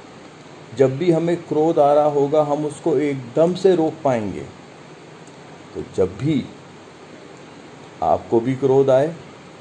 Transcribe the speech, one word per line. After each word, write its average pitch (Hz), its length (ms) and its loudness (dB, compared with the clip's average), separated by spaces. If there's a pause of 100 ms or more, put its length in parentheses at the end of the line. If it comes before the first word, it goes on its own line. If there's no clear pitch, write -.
(760)
जब 131 240 2
भी 175 120 2
हमें 170 260 0
क्रोध 160 420 0
आ 143 140 4
रहा 147 120 4
होगा, 147 380 2
हम 147 240 -2
उसको 147 320 -2
एकदम 143 560 0
से 185 200 4
रोक 160 200 0 (100)
पाएंगे। 107 380 -2 (1300)
तो 85 100 -10 (120)
जब 92 220 -2
भी 131 260 -2 (1600)
आपको 92 380 0
भी 127 140 -2
क्रोध 135 360 2
आए 143 240 2 (460)